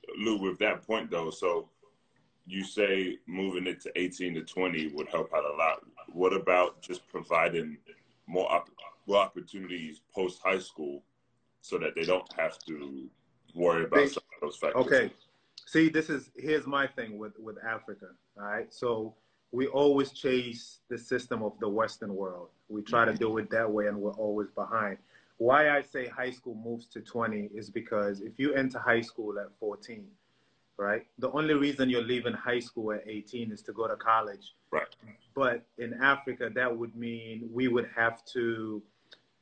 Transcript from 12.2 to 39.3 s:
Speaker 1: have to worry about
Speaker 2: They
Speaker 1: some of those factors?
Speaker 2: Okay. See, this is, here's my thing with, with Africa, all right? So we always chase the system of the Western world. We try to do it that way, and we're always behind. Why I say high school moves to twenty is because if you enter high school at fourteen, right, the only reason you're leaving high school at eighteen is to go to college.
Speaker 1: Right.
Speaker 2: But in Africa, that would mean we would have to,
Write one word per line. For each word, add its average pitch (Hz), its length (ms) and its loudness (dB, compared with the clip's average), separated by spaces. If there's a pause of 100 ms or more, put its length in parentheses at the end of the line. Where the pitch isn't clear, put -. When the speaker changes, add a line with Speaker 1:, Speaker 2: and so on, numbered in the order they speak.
Speaker 1:
have 80 340 -2
to 69 420 -10 (460)
worry 82 300 4
about - 100 2
Speaker 2:
They 143 120 8
Speaker 1:
some - 160 -6 (120)
of - 60 -18
those 73 160 -4
factors? 127 280 2
Speaker 2:
Okay. 131 260 4 (540)
See, 160 240 6
this 156 200 0
is, 135 280 -6
here's 143 280 0
my 139 220 0
thing 113 300 -8
with, 104 200 -12
with 110 240 -12
Africa, 107 440 -8 (340)
all 101 60 -10
right? 110 280 -6
So 120 420 -4 (360)
we 131 160 0
always 139 460 4
chase 123 720 -2
the 120 100 -6
system 120 460 -4
of 104 160 -4
the 110 80 -2
Western 104 480 -2
world. 90 320 -6 (220)
We 107 140 -6
try 113 200 4
to 110 100 4
do 110 240 0
it 110 120 -4
that 113 200 2
way, 104 180 2
and 104 120 -2
we're 101 140 -2
always 104 380 -2
behind. 104 460 -2 (420)
Why 139 320 6
I 143 100 4
say 131 260 -6
high 127 240 -6
school 123 240 -12
moves 117 320 -8
to 110 140 -12
twenty 107 520 -2
is 104 160 -10
because 101 520 -2
if 113 180 -10
you 139 140 2
enter 131 260 0
high 117 220 4
school 107 380 -6
at 101 80 -6 (120)
fourteen, 107 460 -8 (720)
right, 104 280 0 (140)
the 123 120 -2
only 156 220 2
reason 139 360 2
you're 120 120 4
leaving 120 320 0
high 120 260 -2
school 110 340 -4
at 104 120 -6
eighteen 110 460 -8
is 101 120 -12
to 107 100 -12
go 110 160 -2
to 104 80 -4
college. 110 560 2 (180)
Speaker 1:
Right. 76 160 0 (480)
Speaker 2:
But 120 300 2 (120)
in 120 240 -6
Africa, 131 540 2
that 123 220 2
would 117 180 -8
mean 113 560 -8
we 127 160 2
would 120 260 2
have 117 320 0
to, 113 560 -4 (600)